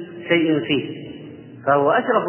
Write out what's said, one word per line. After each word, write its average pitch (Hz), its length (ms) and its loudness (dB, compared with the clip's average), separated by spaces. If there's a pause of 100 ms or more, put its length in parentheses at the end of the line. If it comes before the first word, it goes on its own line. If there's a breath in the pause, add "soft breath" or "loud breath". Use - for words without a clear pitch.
(280)
شيء 160 320 4
فيه، - 500 -4 (560)
فهو 143 240 4
أشرف 220 380 2